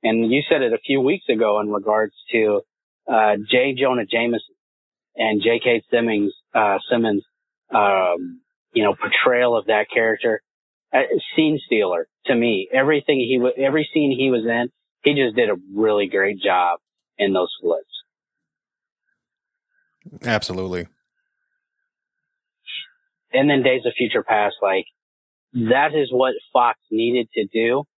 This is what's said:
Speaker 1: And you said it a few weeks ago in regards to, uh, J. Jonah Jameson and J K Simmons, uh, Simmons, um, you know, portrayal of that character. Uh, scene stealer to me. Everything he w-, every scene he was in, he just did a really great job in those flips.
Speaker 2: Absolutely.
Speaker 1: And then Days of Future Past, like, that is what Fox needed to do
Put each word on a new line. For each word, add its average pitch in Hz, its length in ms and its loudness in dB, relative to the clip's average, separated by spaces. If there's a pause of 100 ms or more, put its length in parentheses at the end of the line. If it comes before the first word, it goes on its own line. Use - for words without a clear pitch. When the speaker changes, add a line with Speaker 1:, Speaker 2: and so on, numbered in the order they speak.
Speaker 1:
And 113 280 0
you 135 180 0
said 151 140 2
it 117 100 0
a 117 60 -2
few 135 220 -2
weeks 147 280 -2
ago 110 320 2
in 104 100 -4
regards 107 440 -2 (180)
to, 107 300 0 (480)
uh, 107 260 2 (140)
J. 131 280 0
Jonah 127 280 0
Jameson 117 480 -4 (640)
and 110 260 -2
J 117 200 2
K 117 280 0
Simmons, 110 440 0 (200)
uh, 104 240 0 (120)
Simmons, 113 340 0 (500)
um, 92 640 0 (320)
you 110 120 2
know, 101 100 2
portrayal 123 600 0
of 107 100 -2
that 107 260 0
character. 113 500 0 (500)
Uh, 131 100 2 (340)
scene 156 300 2
stealer 92 400 0 (200)
to 135 80 2
me. 117 380 0
Everything 139 460 2
he 127 180 0
w-, 123 260 0
every 147 300 0
scene 143 240 2
he 135 140 0
was 117 140 0
in, 117 240 -2 (340)
he 147 120 4
just 123 220 0
did 117 140 2
a 98 60 0 (180)
really 104 320 2
great 98 340 -2
job 90 380 0 (400)
in 98 140 0
those 90 280 -2
flips. 85 240 -2 (2500)
Speaker 2:
Absolutely. 92 600 -4 (2500)
Speaker 1:
And 135 180 2
then 139 120 2
Days 127 220 2
of 120 120 -2
Future 113 260 0
Past, 104 400 0
like, 95 240 0 (680)
that 127 420 0
is 147 160 0
what 127 240 0 (180)
Fox 120 260 2 (120)
needed 117 440 -2
to 107 180 -2
do 117 320 0 (140)